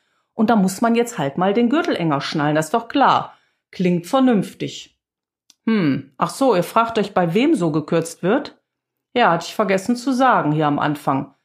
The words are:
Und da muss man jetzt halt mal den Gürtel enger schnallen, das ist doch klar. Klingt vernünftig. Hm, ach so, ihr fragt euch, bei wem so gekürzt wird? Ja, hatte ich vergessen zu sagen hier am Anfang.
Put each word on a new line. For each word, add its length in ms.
Und 180
da 60
muss 240
man 160
jetzt 220
halt 200
mal 160
den 140
Gürtel 260
enger 260
schnallen, 360
das 80
ist 100
doch 140
klar. 460
Klingt 380
vernünftig. 920
Hm, 500
ach 140
so, 260
ihr 80
fragt 340
euch, 160
bei 180
wem 220
so 160
gekürzt 540
wird? 360
Ja, 180
hatte 160
ich 80
vergessen 400
zu 160
sagen 400
hier 160
am 140
Anfang. 520